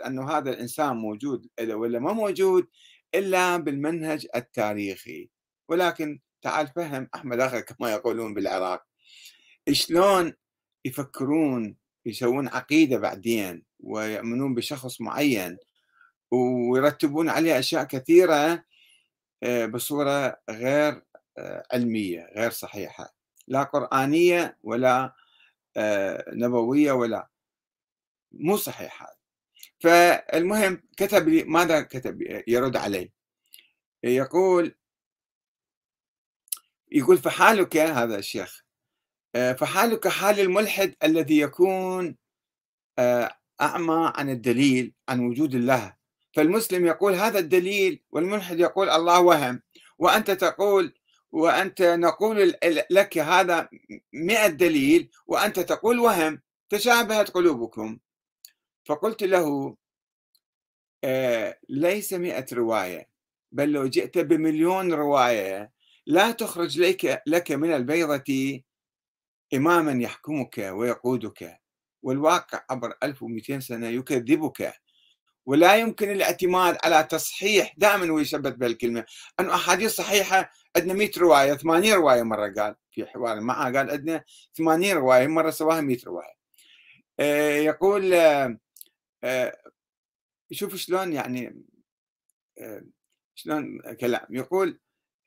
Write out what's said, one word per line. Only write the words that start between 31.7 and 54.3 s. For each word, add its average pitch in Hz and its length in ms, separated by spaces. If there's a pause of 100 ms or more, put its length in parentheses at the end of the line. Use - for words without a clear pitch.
كتب؟ 127 400 (260)
يرد 123 280
علي، 92 340 (960)
يقول، 160 680 (2250)
يقول: 151 260
"فحالك"، 185 580
هذا 123 420
الشيخ، - 460 (720)
آه، 127 180
فحالك 190 560
حال 202 320
الملحد 196 540 (100)
الذي 156 360
يكون، 185 760 (840)
آه، 123 400 (220)
أعمى 160 560
عن 143 140
الدليل، 123 600 (160)
عن 127 120
وجود 127 340
الله. 120 420 (360)
فالمسلم 180 540
يقول: 185 280
'هذا 208 240
الدليل'، 185 640 (100)
والملحد 180 500
يقول: 175 300
'الله 170 300
وهم'، 147 420 (360)
وأنت 202 320
تقول: 185 640 (380)
وأنت 165 500
نقول 175 600
ال-، 175 220
ال-، 160 260
لك 196 280
هذا 170 500 (440)
مئة 202 340